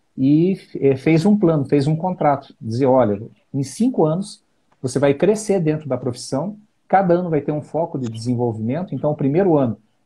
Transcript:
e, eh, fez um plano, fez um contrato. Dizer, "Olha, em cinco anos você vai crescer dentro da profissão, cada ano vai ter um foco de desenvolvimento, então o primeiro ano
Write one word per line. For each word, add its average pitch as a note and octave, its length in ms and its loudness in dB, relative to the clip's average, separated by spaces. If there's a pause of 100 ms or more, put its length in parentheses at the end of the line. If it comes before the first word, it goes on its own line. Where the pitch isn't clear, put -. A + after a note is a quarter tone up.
(180)
e, D#3+ 400 2 (160)
eh, C3+ 220 2
fez D#3+ 280 2
um G#3 140 4
plano, E3 260 2
fez C#3+ 220 0
um D#3 80 0
contrato. D#3 680 -2
Dizer, A#2+ 260 -2
"Olha, A2+ 360 2 (320)
em C3+ 80 -2
cinco G#3+ 420 0
anos E3 400 -4 (380)
você C3 160 -2
vai C#3 160 4
crescer F#3+ 440 0
dentro D3+ 300 -2
da B2+ 80 -2
profissão, C#3 640 -6 (280)
cada F#3 280 2
ano F3+ 160 -2
vai D3+ 100 0
ter D#3+ 100 -6
um D3+ 120 -4
foco D#3+ 360 -6
de B2 100 -4
desenvolvimento, A#2 840 -4
então - 160 -2
o - 60 -2
primeiro D#3 400 2
ano B2 220 0 (280)